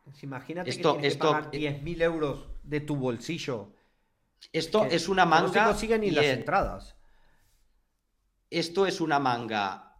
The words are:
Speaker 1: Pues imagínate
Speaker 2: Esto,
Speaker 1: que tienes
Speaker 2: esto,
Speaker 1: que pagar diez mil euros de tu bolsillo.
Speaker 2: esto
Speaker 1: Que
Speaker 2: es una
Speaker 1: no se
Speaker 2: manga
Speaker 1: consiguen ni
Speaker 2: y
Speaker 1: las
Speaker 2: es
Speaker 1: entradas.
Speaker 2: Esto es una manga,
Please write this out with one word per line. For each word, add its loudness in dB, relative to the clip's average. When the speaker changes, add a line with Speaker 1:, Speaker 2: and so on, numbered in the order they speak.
Speaker 1:
Pues -20
imagínate -8
Speaker 2:
Esto, 2
Speaker 1:
que -6
tienes 0
Speaker 2:
esto, 0
Speaker 1:
que 6
pagar -2
diez -4
mil -4
euros -2
de -4
tu -4
bolsillo. -6
Speaker 2:
esto 0
Speaker 1:
Que 0
Speaker 2:
es 0
una 4
Speaker 1:
no 6
se 6
Speaker 2:
manga 4
Speaker 1:
consiguen 2
ni 0
Speaker 2:
y 2
Speaker 1:
las 4
Speaker 2:
es 2
Speaker 1:
entradas. -4
Speaker 2:
Esto 0
es -2
una 2
manga, -2